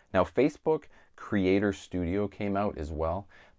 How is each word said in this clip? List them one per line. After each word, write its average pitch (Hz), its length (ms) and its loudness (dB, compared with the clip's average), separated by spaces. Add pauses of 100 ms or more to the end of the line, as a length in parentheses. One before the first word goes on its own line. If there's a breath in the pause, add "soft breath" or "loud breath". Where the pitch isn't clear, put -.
(120 soft breath)
Now, 92 120 4
Facebook 147 600 0 (320 soft breath)
Creator 98 560 2
Studio 92 560 -4
came 101 280 -4
out 101 200 -2
as 76 160 -8
well 80 360 -4 (300 soft breath)